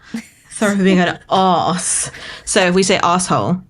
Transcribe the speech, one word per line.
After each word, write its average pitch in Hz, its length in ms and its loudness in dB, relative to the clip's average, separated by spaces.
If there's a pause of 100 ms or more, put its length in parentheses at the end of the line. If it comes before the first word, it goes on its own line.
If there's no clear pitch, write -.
(140)
Oh, 226 60 -8 (300)
sorry 202 260 -2
for 196 80 0
being 185 160 4
an 170 180 2 (100)
arse. 180 800 0 (340)
So - 220 0
if 180 80 2
we 190 80 4
say 190 200 2
asshole 175 680 0